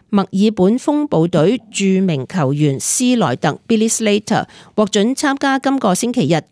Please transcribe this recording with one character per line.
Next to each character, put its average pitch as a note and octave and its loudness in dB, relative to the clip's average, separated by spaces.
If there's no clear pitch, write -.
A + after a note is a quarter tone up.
墨 G3+ 0
爾 G3 2
本 G3+ 2
風 D4 0
暴 E3 2
隊 F3+ 2
著 G3+ -4
名 D#3+ -2
球 C#3+ -2
員 D3 0
斯 - -2
萊 A3 0
特 - -4
Billy A3+ 2
Slater G#3 0
獲 G#3 2
准 G#3+ 0
參 C#4 -2
加 C4+ 0
今 C4+ -2
個 G3 0
星 A3+ -2
期 G3+ 0
日 E3+ 2